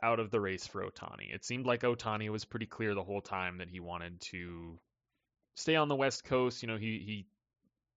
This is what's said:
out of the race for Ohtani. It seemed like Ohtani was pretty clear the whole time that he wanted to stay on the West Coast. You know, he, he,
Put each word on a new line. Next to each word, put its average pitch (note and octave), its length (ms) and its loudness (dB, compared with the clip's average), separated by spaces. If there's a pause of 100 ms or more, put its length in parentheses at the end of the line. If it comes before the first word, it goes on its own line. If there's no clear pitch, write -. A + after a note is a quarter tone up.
out A2+ 180 6
of G#2+ 100 0
the A2 100 4
race F#2+ 260 0
for F#2+ 180 -4
Ohtani. - 500 -10
It - 100 -10
seemed B2 200 -4
like A#2+ 160 4
Ohtani A2+ 480 2
was G#2+ 160 -2
pretty A2+ 220 -4
clear G#2+ 280 0
the G2 80 0
whole G2+ 200 -2
time F#2 360 -2
that F2 120 -8
he F2+ 100 -8
wanted F2 400 -8 (120)
to E2+ 460 -8 (760)
stay D#3+ 220 4
on D3+ 120 6
the C#3+ 80 4
West C3+ 280 2
Coast. B2+ 380 2
You A#2+ 60 -4
know, A2 80 0
he, A2 220 -2
he, G#2 280 -6 (720)